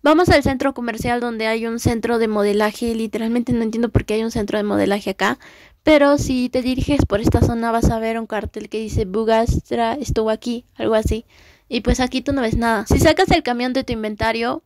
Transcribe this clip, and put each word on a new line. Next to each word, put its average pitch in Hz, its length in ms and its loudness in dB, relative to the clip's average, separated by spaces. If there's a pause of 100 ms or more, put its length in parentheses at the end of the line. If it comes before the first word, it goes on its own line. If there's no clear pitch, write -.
Vamos 320 280 4
al 302 140 4
centro 269 320 -2
comercial 240 440 -4
donde 226 280 -4
hay 226 180 -2
un 226 140 -4
centro 233 400 0
de 226 80 2
modelaje. 214 680 0
Literalmente 226 600 -2
no 233 100 0
entiendo 226 260 -2
por - 160 0
qué 214 80 -4
hay 220 100 0
un 226 60 -4
centro 214 300 -4
de 202 40 -2
modelaje 202 460 0
acá. 226 300 -2 (420)
Pero 285 380 6
si 247 280 -2
te 254 140 -2
diriges 254 460 0
por 202 140 0
esta 349 200 2
zona 233 300 0
vas 233 180 2
a 233 80 0
ver 226 220 -2
un 226 80 -8
cartel 214 420 -8
que 214 100 -6
dice 220 260 -2
"Bugastra 226 880 0
estuvo 226 360 -2
aquí", 233 460 -4
algo 226 180 -2
así. 220 320 0 (420)
Y 233 140 -4
pues 247 200 0
aquí 254 200 -2
tú 277 120 -2
no 277 100 0
ves 220 120 0
nada. 226 300 0
Si - 140 2
sacas 330 320 4
el 339 100 4
camión 247 320 -2
de 262 100 -2
tu 247 100 -6
inventario 226 720 -2